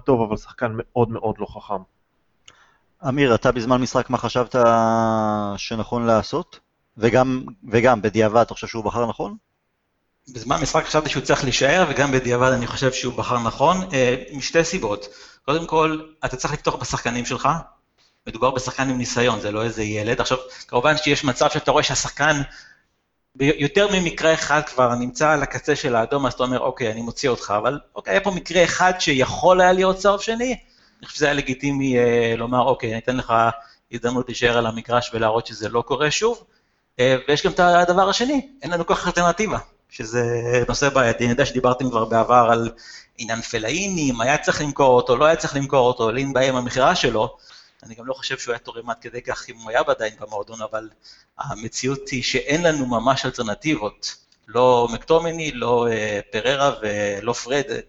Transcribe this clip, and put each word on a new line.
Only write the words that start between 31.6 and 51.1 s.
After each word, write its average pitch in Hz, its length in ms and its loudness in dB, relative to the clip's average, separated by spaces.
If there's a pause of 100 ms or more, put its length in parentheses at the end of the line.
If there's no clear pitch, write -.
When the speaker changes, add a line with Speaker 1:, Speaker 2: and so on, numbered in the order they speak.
Speaker 3:
אה, 117 400 2
לומר, 123 240 0
"אוקיי, 123 300 0
אני 113 80 -6
אתן 127 180 -2
לך 117 160 -2 (580)
הזדמנות 120 360 -4
להישאר 120 300 0
על 117 80 2
המגרש 113 480 -2
ולהראות 113 340 0
שזה 104 220 -8
לא 120 120 0
קורה 143 300 -2
שוב". 226 320 -2 (560)
אה, 131 160 4 (120)
ויש 147 180 2
גם 175 60 0
את - 80 0
הדבר 180 500 6
השני, 254 380 0 (140)
אין 156 100 -8
לנו 170 140 -2
כוח 180 220 0
אלטרנטיבה, 175 500 0 (320)
שזה 117 340 -4 (440)
נושא 135 220 0
בעייתי. 120 340 2
אני 120 80 2
יודע 131 140 2
שדיברתם 123 440 0
כבר 113 160 0
בעבר 113 460 4
על 117 200 2 (460)
עניין 113 240 -6
פלאיני, 147 680 -2
אם 117 100 -4
היה 139 160 2
צריך - 240 -2
למכור 139 340 4
אותו, 123 220 2
לא 151 80 4
היה 160 100 4
צריך 156 200 -6
למכור 135 320 2
אותו, 113 240 0
לין 139 220 -4
בעיה 131 160 2
עם 127 60 0
המכירה 127 400 2
שלו. 117 420 -2 (460)
אני 113 120 -20
גם 117 100 -20
לא 131 80 -6
חושב 131 240 -8
שהוא 120 160 -6
היה 117 60 -6
תורם 117 300 -14
עד 117 120 -8
כדי 120 200 -14
כך - 280 -10
אם 117 80 -20
הוא 113 120 -16
היה 123 180 0
עדיין 113 320 -2
במועדון, 107 420 -10
אבל 110 280 -10 (480)